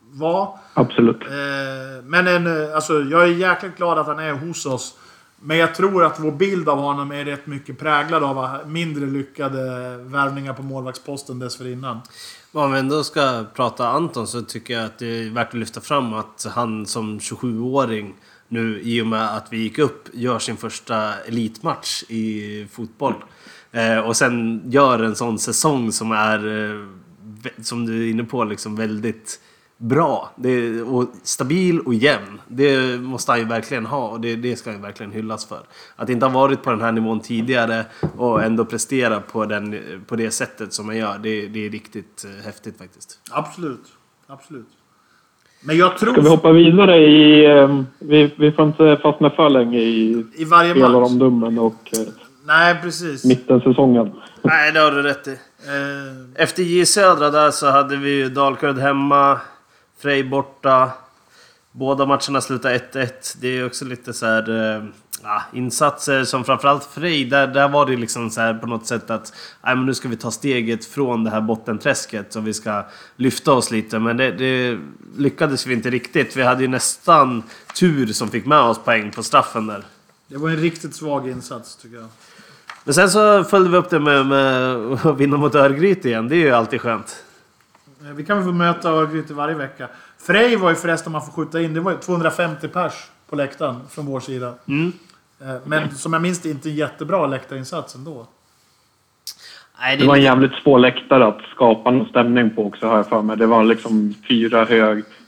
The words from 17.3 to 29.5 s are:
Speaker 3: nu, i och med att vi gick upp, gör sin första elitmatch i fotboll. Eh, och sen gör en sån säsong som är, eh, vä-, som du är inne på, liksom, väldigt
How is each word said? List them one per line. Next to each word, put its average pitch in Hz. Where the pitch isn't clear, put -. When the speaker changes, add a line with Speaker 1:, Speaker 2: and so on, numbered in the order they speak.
Speaker 3:
nu, 113
i 117
och 110
med 110
att 104
vi 117
gick 110
upp, -
gör 120
sin 113
första 107
elitmatch 117
i 107
fotboll. 120
Eh, 113
och 113
sen 117
gör 127
en 110
sån 113
säsong 123
som 110
är, 107
eh, 107
vä-, -
som 120
du 113
är 113
inne 113
på, 120
liksom, 107
väldigt 107